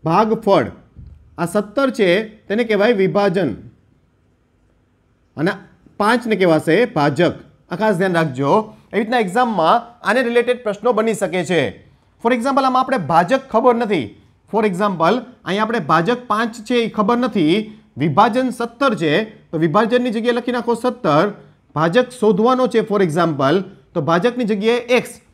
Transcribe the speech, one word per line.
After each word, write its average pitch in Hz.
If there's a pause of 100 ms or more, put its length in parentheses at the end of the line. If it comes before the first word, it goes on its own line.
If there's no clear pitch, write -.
ભાગફળ. 190 (640)
આ 170
સત્તર 208
છે 202 (160)
તેને 214
કહેવાય 233
વિભાજન 190 (1800)
અને 170 (460)
પાંચને 226
કહેવાશે 170
ભાજક. 151 (380)
આ 175
ખાસ 208
ધ્યાન 185
રાખજો. 160 (200)
એવી 196
રીતના 233
એક્ઝામમાં 214 (200)
આને 220
રિલેટેડ 240
પ્રશ્નો 214
બની 220
શકે 180
છે. 143 (340)
For 233
example, 262
આમાં 254
આપણે 262
ભાજક 180
ખબર 233
નથી. 196 (380)
For 208
example, 196 (240)
અહીંયા 196
આપણે 226
ભાજક 170
પાંચ 226
છે 247
એ 226
ખબર 220
નથી, 214 (260)
વિભાજન 214
સત્તર 233
છે 165 (180)
તો 170
વિભાજનની 220
જગ્યાએ 233
લખી 240
નાખો 233
સત્તર. 202 (440)
ભાજક 170
શોધવાનો 226
છે 226
for 202
example, 165 (300)
તો 170
ભાજકની 214
જગ્યાએ 220
એક્સ. 240 (120)